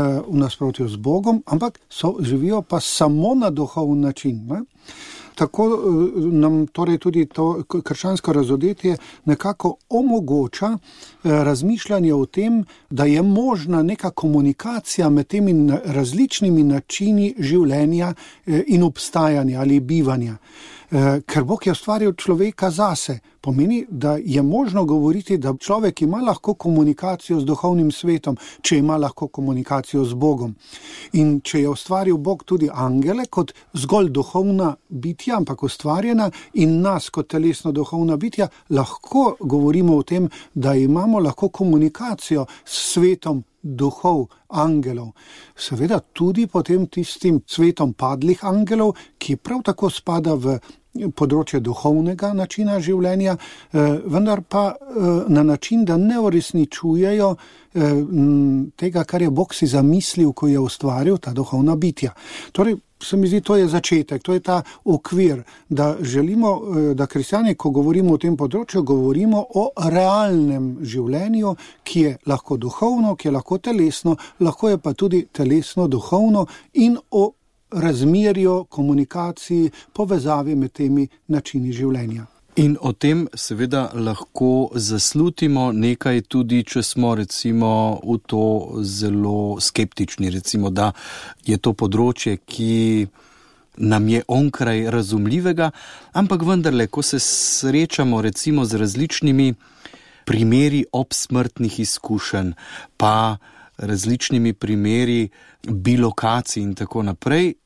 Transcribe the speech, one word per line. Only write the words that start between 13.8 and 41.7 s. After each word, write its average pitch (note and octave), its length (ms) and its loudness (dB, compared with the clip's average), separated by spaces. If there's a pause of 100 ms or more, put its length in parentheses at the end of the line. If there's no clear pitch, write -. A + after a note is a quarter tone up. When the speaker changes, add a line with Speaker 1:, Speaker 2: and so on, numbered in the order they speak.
Speaker 1:
neka F#3 280 -4
komunikacija D#3 960 0
med D3 180 2
temi G3 260 0
na-, D3 320 2
različnimi D#3+ 800 0
načini G3+ 760 0
življenja, D#3+ 720 2 (340)
eh, D#3+ 200 0
in F3+ 160 4
obstajanja D3 760 0
ali C#3 200 4
bivanja. C3 580 0 (540)
Eh, C#3 340 2
ker D3 180 0
Bog E3+ 220 -2
je B3 60 2
ustvaril G#3+ 420 0
človeka F#3+ 560 0
zase, D#3+ 500 -2 (220)
pomeni, E3 480 0
da D3 320 -2
je C#3+ 200 0
možno F#3+ 440 2
govoriti, D#3 520 2
da C3+ 220 -2
človek G#3 420 -2
ima F3 200 0
lahko G#3+ 320 0
komunikacijo E3 840 0
z C3+ 60 -2
duhovnim D#3 460 2
svetom, D#3 460 -2 (240)
če - 160 2
ima D3+ 200 2
lahko D3 300 -4
komunikacijo C3+ 800 -2
z A#2+ 80 -4
Bogom. B2 420 0 (580)
In D3+ 280 4
če - 180 -4
je C#3+ 100 2
ustvaril F#3 480 0
Bog D#3 260 -4
tudi D#3 300 0
angele C3+ 520 0
kot F3 260 -2 (220)
zgolj F3 360 2
duhovna F3+ 680 0 (140)
bitja, E3+ 480 -6
ampak C#3 260 -4
ustvarjena, F#3+ 640 0 (240)
in D#3+ 280 4
nas F#3 280 -2
kot - 240 -6
telesno D#3+ 380 0
duhovna D#3+ 460 -2
bitja, G3+ 300 -2 (220)
lahko F#3+ 720 0
govorimo D3+ 580 2
o C#3 60 2
tem, F3 260 0 (240)
da C3+ 220 0
imamo E3+ 440 4
lahko F3 300 0
komunikacijo D#3 960 0 (180)